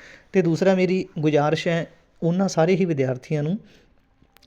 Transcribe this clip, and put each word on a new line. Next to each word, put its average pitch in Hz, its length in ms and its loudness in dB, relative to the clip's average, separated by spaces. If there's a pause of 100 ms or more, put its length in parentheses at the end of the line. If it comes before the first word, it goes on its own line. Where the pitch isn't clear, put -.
(340)
ਤੇ 190 80 2
ਦੂਸਰਾ 170 340 2
ਮੇਰੀ 185 300 0 (140)
ਗੁਜ਼ਾਰਿਸ਼ 151 480 0
ਹੈ 165 200 -2 (360)
ਉਹਨਾਂ 180 240 0
ਸਾਰੇ 170 280 2
ਹੀ 185 100 0
ਵਿਦਿਆਰਥੀਆਂ 139 580 -2
ਨੂੰ 180 160 -4 (880)